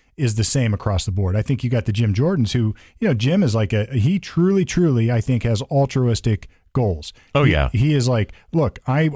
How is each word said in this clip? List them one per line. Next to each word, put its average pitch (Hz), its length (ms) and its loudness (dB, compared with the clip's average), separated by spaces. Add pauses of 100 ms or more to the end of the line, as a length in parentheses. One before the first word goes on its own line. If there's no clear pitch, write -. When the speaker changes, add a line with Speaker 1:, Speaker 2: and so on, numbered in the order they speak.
(160)
Speaker 1:
is 120 180 -2
the 110 100 0
same 113 300 0
across 98 320 -2
the 95 60 -4
board. 92 220 -2
I 107 60 0
think 131 240 -2
you 120 60 -2
got 120 160 0
the 110 60 0
Jim 110 200 0
Jordans 135 400 0
who, 110 220 0 (240)
you 226 100 0
know, 147 60 2
Jim 139 280 2
is 120 120 2
like 107 180 0
a, 107 140 0
he 139 320 0
truly, 185 480 0
truly, 127 440 2
I 117 120 0
think, 123 220 -2
has 113 180 0
altruistic 127 840 0 (280)
goals. 95 400 -2 (200)
Speaker 2:
Oh, 143 100 4
Speaker 1:
He, 110 80 4
Speaker 2:
yeah. 69 200 2
Speaker 1:
he 143 220 2
is 127 120 0
like, 117 260 0 (200)
"Look, 156 340 -2
I, 156 300 0